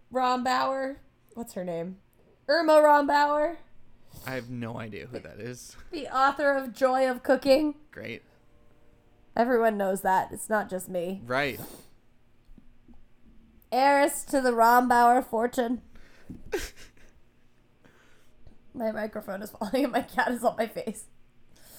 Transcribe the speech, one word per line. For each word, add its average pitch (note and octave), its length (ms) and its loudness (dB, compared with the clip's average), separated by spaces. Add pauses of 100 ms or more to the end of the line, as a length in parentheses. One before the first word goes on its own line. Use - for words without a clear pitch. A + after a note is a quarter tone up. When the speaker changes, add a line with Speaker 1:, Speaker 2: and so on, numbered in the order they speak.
(120)
Speaker 1:
Rombauer? C4 840 0 (380)
What's A3+ 220 -12
her F3+ 100 -8
name? F3 320 -6 (500)
Irma D#4 280 4
Rombauer? D4 840 4 (680)
Speaker 2:
I C3 100 -6
have A#2+ 140 -8
no A#2+ 300 -8
idea G#2 280 -12
who B2 120 -12
that G2 220 -16
is. B2 340 -14 (160)
Speaker 1:
The D4+ 160 -10
author C#4 460 2
of C4+ 200 -4
Joy C4 380 2
of B3 120 -8
Cooking. C#4 520 2 (160)
Speaker 2:
Great. A2 320 -14 (1120)
Speaker 1:
Everyone A3+ 420 2
knows F#3+ 260 -2
that. F#3 280 2
It's - 180 -12
not G#3 200 -2
just F#3 180 -8
me. F#3 400 -6
Speaker 2:
Right. B2+ 320 -2 (2000)
Speaker 1:
Heiress C#4 540 4
to C#4+ 140 0
the B3+ 120 2
Rombauer A#3+ 720 6
fortune. A#3+ 580 -2 (720)
Speaker 2:
<laughs> F#4 80 -4 (2000)
Speaker 1:
My A3+ 180 -4
microphone G#3+ 500 -10
is G#3+ 100 -14
falling B3+ 340 -2
and B3 80 -6
my C4 80 0
cat A#3+ 280 -4
is A#3+ 140 -4
on A#3+ 140 0
my A3+ 100 -2
face. - 380 -10 (720)